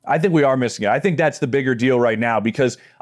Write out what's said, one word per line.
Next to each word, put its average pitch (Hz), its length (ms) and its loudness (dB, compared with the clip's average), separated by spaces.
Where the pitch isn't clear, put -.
I 151 140 0
think 180 140 0
we 151 100 4
are 135 120 2
missing 117 300 -4
it. 101 40 2
I 131 100 0
think 170 180 -2
that's 156 220 0
the 143 80 -2
bigger 131 280 0
deal 123 240 2
right 117 180 2
now, 113 220 -2
because 117 380 -2